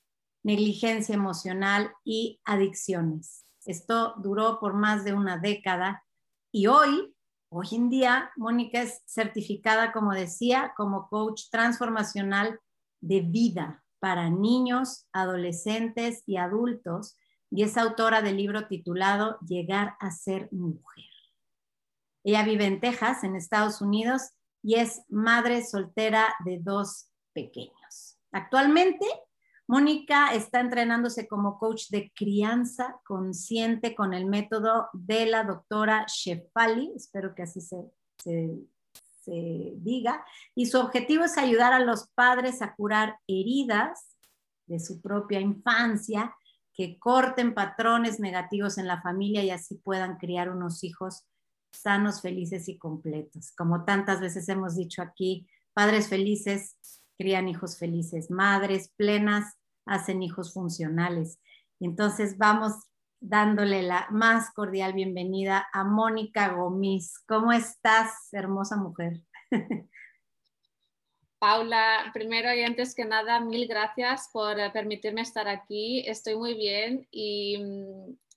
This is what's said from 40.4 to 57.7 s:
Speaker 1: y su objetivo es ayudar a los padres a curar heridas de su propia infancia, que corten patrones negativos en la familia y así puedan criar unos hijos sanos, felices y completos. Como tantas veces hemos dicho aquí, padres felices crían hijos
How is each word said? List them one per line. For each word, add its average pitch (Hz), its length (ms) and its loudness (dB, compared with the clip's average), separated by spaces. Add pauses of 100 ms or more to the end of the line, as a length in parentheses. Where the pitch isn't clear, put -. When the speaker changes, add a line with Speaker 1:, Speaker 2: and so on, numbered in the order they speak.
Speaker 1:
y 247 100 2
su 254 140 4
objetivo 247 440 2
es 330 140 0
ayudar 247 360 6
a 254 60 8
los 240 360 0
padres 247 460 4
a 208 140 -6
curar 214 420 0 (100)
heridas 233 880 -2 (500)
de 170 120 -6
su 170 220 -10
propia 202 380 -2
infancia, 220 960 0 (380)
que 175 260 -6
corten 254 540 2
patrones 220 680 0
negativos 202 580 -2
en 190 100 -4
la 175 140 -2
familia 202 420 -2
y 190 60 0
así 180 260 -8
puedan 185 420 -4
criar 175 320 -4
unos 175 340 -6
hijos 185 420 -10 (480)
sanos, 202 480 0
felices 180 460 -6
y 185 100 -10
completos. 156 800 -10
Como 170 300 0
tantas 196 340 2
veces 180 300 -4
hemos 190 260 -2
dicho 175 260 -6
aquí, 185 460 -6 (260)
padres 208 340 4
felices 196 720 -2 (400)
crían 190 300 0
hijos 175 300 -8